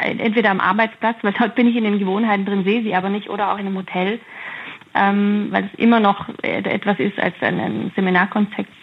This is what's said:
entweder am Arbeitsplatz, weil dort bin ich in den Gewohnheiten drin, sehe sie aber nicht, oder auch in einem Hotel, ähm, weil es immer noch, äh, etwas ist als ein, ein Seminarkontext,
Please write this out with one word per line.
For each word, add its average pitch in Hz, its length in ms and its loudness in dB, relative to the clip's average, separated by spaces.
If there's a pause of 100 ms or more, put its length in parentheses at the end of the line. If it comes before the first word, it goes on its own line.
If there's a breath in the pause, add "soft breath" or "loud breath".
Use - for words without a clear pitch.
(180)
entweder 220 320 2
am 190 100 0
Arbeitsplatz, 220 640 0
weil 196 160 0
dort 214 160 0
bin 240 140 4
ich 233 80 2
in 226 80 0
den 208 140 2
Gewohnheiten 202 480 0
drin, 196 180 0
sehe 220 180 2
sie 208 120 -2
aber 185 160 0
nicht, 202 180 -4
oder 202 240 -2
auch 202 60 -4
in 196 80 -6
einem 196 100 -4
Hotel, 190 420 -4 (760 loud breath)
ähm, 202 560 2
weil 196 140 0
es - 140 -12
immer 233 220 6
noch, 202 280 2 (140)
äh, - 200 -2
etwas 196 360 -2
ist - 220 -2
als 180 220 -2
ein, - 180 0
ein - 340 -4
Seminarkontext, 196 800 0 (100)